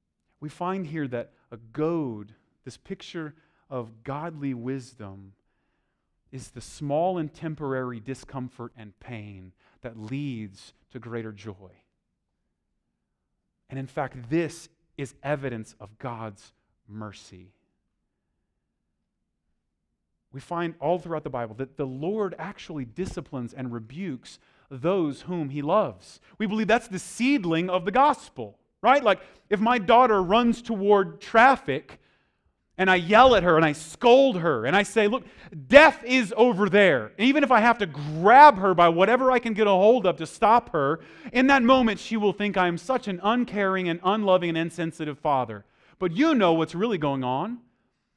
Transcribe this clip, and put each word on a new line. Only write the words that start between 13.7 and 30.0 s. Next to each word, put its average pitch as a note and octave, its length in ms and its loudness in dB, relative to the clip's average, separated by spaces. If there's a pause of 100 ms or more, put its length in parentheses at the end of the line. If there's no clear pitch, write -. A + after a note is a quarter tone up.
in C3+ 100 -10
fact, B2+ 420 -10
this D#3+ 400 -6 (280)
is C#3 160 -12 (100)
evidence C3+ 560 -8
of G#2+ 180 -20
God's A2+ 560 -14 (340)
mercy. G2+ 680 -18 (2750)
We C3+ 60 -16
find E3+ 400 -8
all E3+ 200 -2
throughout E3 240 -10
the D3+ 60 -10
Bible A#2 260 -10
that C3 220 -12
the C#3+ 80 -6
Lord E3+ 540 -6
actually D#3 460 -12
disciplines C#3 680 -10
and C3 200 -10
rebukes C3 640 -12 (300)
those D3 540 -2
whom D#3+ 260 -6
he C#3+ 120 -8
loves. D3+ 600 -4 (160)
We - 80 -4
believe G#3+ 220 -4
that's A#3 200 2
the F#3 120 -10
seedling F#3 680 -2
of F3+ 140 -2
the G3 80 -6
gospel, B3 640 -2 (240)
right? C4+ 220 4
Like, G3+ 160 2 (300)
if G3 100 0
my A#3 200 2
daughter A3 440 4